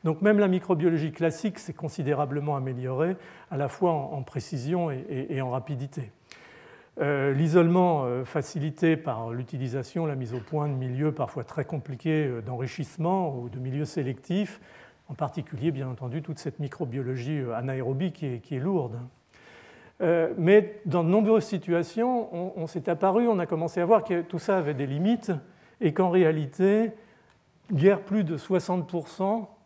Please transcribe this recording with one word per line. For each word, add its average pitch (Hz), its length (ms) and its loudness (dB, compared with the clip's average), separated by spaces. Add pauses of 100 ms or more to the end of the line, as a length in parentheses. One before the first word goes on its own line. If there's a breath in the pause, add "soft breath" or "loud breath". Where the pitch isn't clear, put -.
Donc 160 180 -2
même 208 160 6
la 202 100 6
microbiologie 165 640 2
classique 170 460 -2
s'est - 160 -10
considérablement 143 800 -2
améliorée, 131 640 -2 (320 loud breath)
à 151 80 -4
la 139 120 0
fois 175 220 0
en, 139 220 -2
en 139 80 -6
précision 151 720 -4
et, 131 180 -6
et, 135 260 -6
et 135 60 -2
en 127 80 -4
rapidité. 131 640 -6 (880 loud breath)
Euh, 139 320 2
l'isolement, 165 720 6
euh, 123 200 -2
facilité 156 720 0
par 117 360 -6
l'utilisation, 127 760 -4
la 143 100 -2
mise 123 200 -6
au 123 40 -4
point 147 280 -4
de 143 60 -2
milieux 131 380 -2
parfois 135 320 -4
très - 220 -4
compliqués, 151 640 -2
euh, 120 140 -4
d'enrichissement 139 920 -4
ou 120 140 -8
de 117 80 -10
milieux 131 280 -4
sélectifs, 160 760 -4 (460 loud breath)
en 131 80 -10
particulier, 147 560 -4
bien 131 160 -4
entendu, 127 340 -6
toute 151 160 -8
cette - 220 -8
microbiologie, 131 800 -4
euh, 120 160 -4
anaérobie 131 560 -2
qui 156 160 -8
est, 120 140 -6
qui - 140 -8
est 127 40 -4
lourde. 131 400 -2 (1000 loud breath)
Euh, 170 360 2
mais 196 480 6
dans 175 180 2
de 165 60 2
nombreuses 214 340 6
situations, 208 920 -2
on, 175 220 -6
on 165 120 -6
s'est 165 220 -6
apparu, 190 380 4
on 214 100 4
a 170 80 0
commencé 165 360 -2
à 175 40 4
voir 220 200 6
que 170 160 0
tout 170 180 -6
ça 196 180 2
avait 151 160 0
des 135 140 -2
limites 190 460 0 (480 loud breath)
et 156 120 2
qu'en 185 160 4
réalité, 185 840 4 (800 loud breath)
guère 190 260 6
plus 202 240 0
de 156 140 -2
soixante 180 500 -2
pour 170 220 -6
cent 202 560 -4